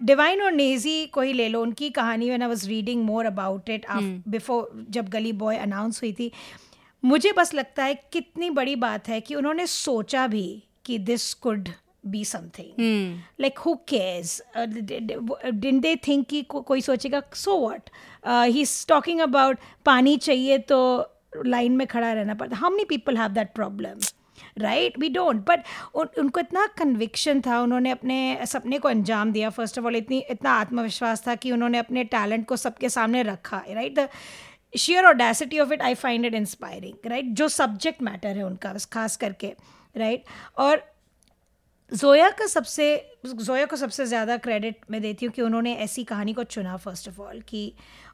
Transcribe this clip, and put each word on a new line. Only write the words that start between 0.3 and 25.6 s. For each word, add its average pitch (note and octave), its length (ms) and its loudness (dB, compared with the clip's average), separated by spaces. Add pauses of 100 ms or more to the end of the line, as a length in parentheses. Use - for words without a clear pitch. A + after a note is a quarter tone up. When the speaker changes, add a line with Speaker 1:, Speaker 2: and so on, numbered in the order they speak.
Speaker 1:
और F#4+ 100 2
नेजी C#4+ 540 0
को - 140 -4
ही C4 120 0
ले A#3+ 160 0
लो, A3+ 140 0
उनकी A#3 280 -4
कहानी, A#3 400 0
when A#3+ 180 0
I A#3 60 -2
was G3 140 -6
reading A3 420 0
more A3+ 200 0
about F#3+ 340 -4
it A3 160 -6
af-, A3+ 100 -12
Speaker 2:
हम्म। G3+ 420 -4
Speaker 1:
before, A#3 320 -2 (260)
जब G#3 180 -4
गली A3+ 240 -4
बॉय G#3+ 240 -2
अनाउंस G3+ 460 -4
हुई A3 100 -4
थी, A#3 200 -6 (720)
मुझे D4+ 280 6
बस F4 220 2
लगता C4+ 300 -2
है C#4 100 0
कितनी E4+ 560 -6
बड़ी C4+ 260 0
बात A3+ 320 -2
है A3+ 120 -4
कि C#4+ 140 -8
उन्होंने D#4 320 -2
सोचा C4 600 0
भी G#3 380 -4 (200)
कि A#3 140 -4
this A3+ 360 -2 (120)
could G#3 220 -2 (400)
be G#3 160 -4
something। E3+ 560 -10
Speaker 2:
हम्म। G3+ 380 0 (260)
Speaker 1:
Like, C4+ 140 -2
who D#4+ 180 0 (160)
cares? F#3 480 -2 (180)
Uh, A3+ 160 -4
d-, A3 160 -8
d-, A3 180 -6
d-, A3+ 80 -6
w-, B3 300 -6
didn't B3+ 360 2
they D#4+ 220 2
think C#4+ 240 2
कि D4 140 -4
को-, C4+ 220 -8
कोई C4+ 160 2
सोचेगा, C4+ 420 -2
"So - 260 -8
what? C#4 320 0 (480)
Uh, A#3+ 240 6
he's - 360 0
talking E4 380 4
about C4+ 300 4 (280)
pani C4+ 320 6
चाहिए C4+ 420 4
तो B3+ 520 2 (360)
line A#3+ 260 2
में C4 140 2
khada A#3 260 -2
rehna G#3+ 220 -2
padta।" A#3 220 -6
How D4 120 0
many G4+ 220 0
people C#4 260 0
have A3 220 0
that G#3 80 0 (140)
problem? G3+ 520 -6 (460)
Right? A#3 400 0
We C#4+ 180 -2
don't। C4 280 2
But E4+ 140 4 (360)